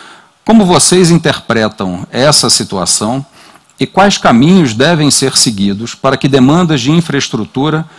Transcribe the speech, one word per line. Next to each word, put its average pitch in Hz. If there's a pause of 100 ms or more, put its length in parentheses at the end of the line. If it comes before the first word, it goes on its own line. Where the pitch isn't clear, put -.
(460)
Como 220
vocês 180
interpretam 110
essa 127
situação 107 (540)
e -
quais 196
caminhos 147
devem 147
ser 135
seguidos 101
para 135
que -
demandas 143
de 131
infraestrutura 156 (140)